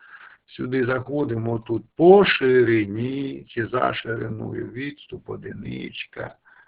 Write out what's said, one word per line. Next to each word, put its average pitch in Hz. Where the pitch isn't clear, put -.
Сюди 127
заходимо, 123
тут 113
по 185
ширині 127
чи 110
за 123
шириною 113
відступ, 135
одиничка. -